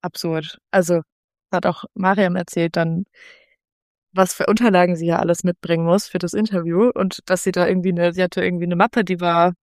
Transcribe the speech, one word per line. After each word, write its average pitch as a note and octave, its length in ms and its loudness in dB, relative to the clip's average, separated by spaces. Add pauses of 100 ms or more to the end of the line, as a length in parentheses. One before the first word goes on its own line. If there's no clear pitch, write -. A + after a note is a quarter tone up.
absurd. D#3+ 560 -6 (120)
Also F3 320 2 (500)
hat F3+ 140 0
auch - 180 -2 (100)
Mariam F#3 420 0
erzählt E3+ 400 -4
dann, E3 280 -2 (1080)
was F#3 220 0
für - 120 -2
Unterlagen F#3+ 500 4
sie E3 100 -4
ja E3+ 120 2
alles E3+ 260 0
mitbringen E3+ 400 -2
muss F3+ 240 2
für F#3 100 -6
das E3+ 160 -6
Interview G3 600 0
und F#3+ 320 -4
dass F#3 180 -2
sie F#3+ 80 0
da F3+ 140 0
irgendwie F#3 240 0
eine, F3 240 0
sie F#3 80 0
hatte F3+ 220 -2
irgendwie F3 200 -2
eine F3 120 -2
Mappe, G#3+ 280 2
die F3+ 160 -4
war F3 440 2